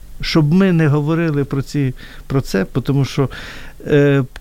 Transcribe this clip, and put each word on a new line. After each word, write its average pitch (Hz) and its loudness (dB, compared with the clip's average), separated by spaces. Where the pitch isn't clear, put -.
щоб 156 2
ми 190 6
не 160 4
говорили 151 0
про 139 -4
ці, 135 -2
про 135 0
це, 190 -2
тому 135 0
що, 135 0
е, 143 4